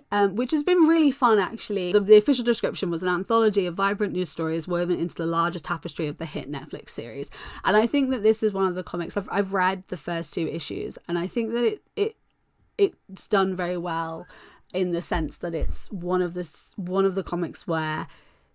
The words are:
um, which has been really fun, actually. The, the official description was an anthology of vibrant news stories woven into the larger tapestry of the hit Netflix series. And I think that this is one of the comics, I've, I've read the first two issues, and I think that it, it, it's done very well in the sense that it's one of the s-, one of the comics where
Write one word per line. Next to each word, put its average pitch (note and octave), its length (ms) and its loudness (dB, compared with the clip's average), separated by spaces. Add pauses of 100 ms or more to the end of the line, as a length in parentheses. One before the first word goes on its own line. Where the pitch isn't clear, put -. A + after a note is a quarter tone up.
(120)
um, G#3 240 2
which B3 140 -2
has D4 120 2
been F4+ 180 4
really D#4+ 300 6
fun, A#3 280 4
actually. F#3+ 540 -2
The, G#3 80 6
the G#3 160 8
official A#3 280 4
description F#3+ 460 0
was E3 120 -4
an F3+ 60 0
anthology G3 580 2
of E3+ 80 -4
vibrant G3 380 -2
news F3+ 160 -2
stories D#3+ 400 -4
woven F3 300 0
into E3+ 160 -4
the E3 120 -4
larger E3 320 -2
tapestry D#3+ 480 -6
of D3 120 -6
the - 80 -6
hit C#3+ 240 -8
Netflix - 400 -10
series. A#2+ 400 -8 (340)
And F#3+ 120 4
I A3 100 6
think C4+ 240 2
that A#3+ 120 -2
this A3 200 4
is G#3+ 100 2
one F#3+ 140 2
of F3+ 80 0
the F3+ 80 -4
comics, E3+ 340 -6
I've, G3 160 -4
I've F#3+ 200 0
read F#3 360 0
the F#3 80 -6
first E3+ 380 -6
two E3 120 -2
issues, - 520 -6 (100)
and E3+ 100 -2
I F3 80 -2
think A3+ 260 -4
that A#3+ 120 0
it, G#3+ 180 0 (140)
it, F#3+ 180 -2 (600)
it's - 500 -2
done F#3+ 280 2
very F3+ 240 -4
well E3 480 -6 (480)
in F3+ 180 0
the E3+ 80 0
sense E3 380 -2
that E3+ 160 -6
it's - 360 2
one F3+ 300 0
of F3 140 -2
the F3+ 60 -4
s-, - 360 -12
one F#3+ 300 0
of F#3 80 0
the F#3+ 80 -2
comics E3+ 440 -6
where D#3+ 400 -2 (480)